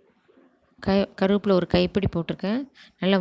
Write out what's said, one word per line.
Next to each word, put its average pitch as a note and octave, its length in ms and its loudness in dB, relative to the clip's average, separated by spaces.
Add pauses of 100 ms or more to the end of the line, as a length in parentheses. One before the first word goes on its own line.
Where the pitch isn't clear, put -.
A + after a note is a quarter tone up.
(800)
க-, G3 300 0 (120)
கருவேப்பிலை G3 400 2
ஒரு F3 140 -2
கைப்பிடி F3+ 400 0
போட்டிருக்கேன். F#3 460 -4 (400)
நல்லா F#3+ 200 2